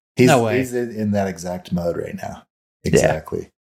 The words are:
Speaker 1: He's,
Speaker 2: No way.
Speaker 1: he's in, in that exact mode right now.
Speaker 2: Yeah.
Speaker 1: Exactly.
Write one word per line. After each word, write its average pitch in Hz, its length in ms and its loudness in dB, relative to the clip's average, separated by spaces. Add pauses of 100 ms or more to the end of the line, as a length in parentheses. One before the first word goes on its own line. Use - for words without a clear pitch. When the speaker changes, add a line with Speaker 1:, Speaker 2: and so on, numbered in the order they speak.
(180)
Speaker 1:
He's, 123 100 6
Speaker 2:
No 131 160 6
way. 110 140 0
Speaker 1:
he's 127 160 -4
in, 120 180 -4
in 107 200 -2
that 101 160 0
exact 90 440 -8
mode 85 260 -2
right - 180 -8
now. - 280 -12 (400)
Speaker 2:
Yeah. - 80 0
Speaker 1:
Exactly. - 580 2 (180)